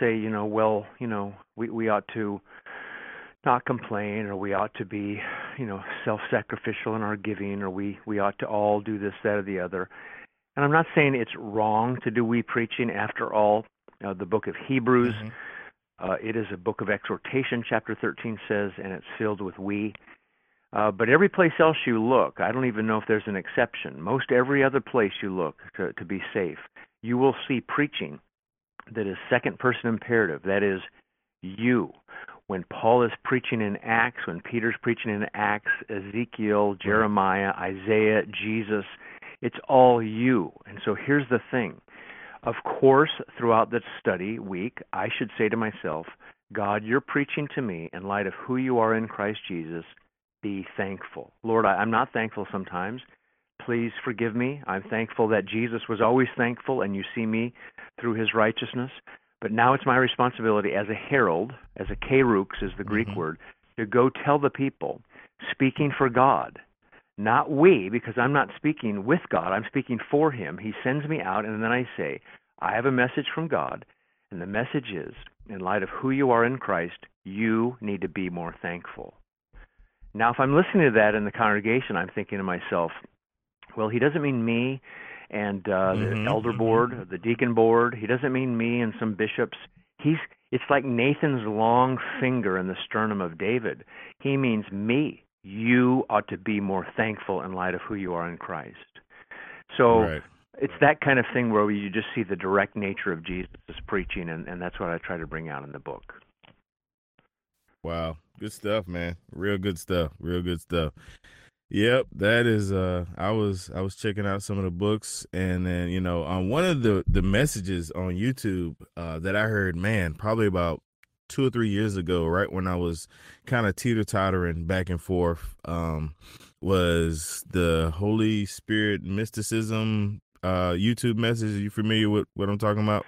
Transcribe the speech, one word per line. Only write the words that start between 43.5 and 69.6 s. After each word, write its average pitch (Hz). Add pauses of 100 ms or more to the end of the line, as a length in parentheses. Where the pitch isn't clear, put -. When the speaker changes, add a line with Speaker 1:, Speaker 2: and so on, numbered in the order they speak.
Speaker 1:
the 117 (200)
study 101
week, 95 (140)
I 98
should 117
say 110
to 110
myself, 90 (460)
"God, 104
you're 120
preaching 143
to 143
me 85
in 92
light 101
of 92
who -
you 127
are 113
in 110
Christ 104
Jesus. 82 (580)
Be 98 (100)
thankful." 95 (100)
Lord, 110
I, 98
I'm 104
not 113
thankful 110
sometimes. 95 (580)
Please 117 (120)
forgive 113
me. 135
I'm 95
thankful 110
that 104
Jesus 113
was 107
always 120
thankful 123
and 101
you 95 (100)
see 113
me 113 (480)
through 117
his 107
righteousness. 113 (500)
But 101
now 120
it's 139
my 127
responsibility 117
as 101
a 110
herald, 107 (240)
as 95
a 104
kerux 117
is 95
the 101
Greek 104
Speaker 2:
Mm-hmm. 101
Speaker 1:
word, 82 (380)
to 113
go 120
tell 143
the 143
people, - (500)
speaking 139
for 135
God, 120 (580)
not 120
we, 143
because 117
I'm 123
not 131
speaking 110
with 151
God. 87
I'm 107